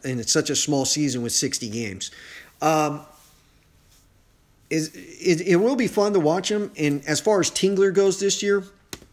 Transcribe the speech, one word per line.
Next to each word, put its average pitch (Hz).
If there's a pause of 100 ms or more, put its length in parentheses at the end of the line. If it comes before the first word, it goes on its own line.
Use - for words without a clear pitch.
in 127
such 151
a 131
small 139
season 131
with 113
sixty -
games. 104 (520)
Um, 151 (1700)
is, 156
it, -
it 180
will 240
be 233
fun 208
to 196
watch 170
him. 208
And 143
as 151
far 208
as -
Tingler 196
goes 190
this 196
year, 202 (480)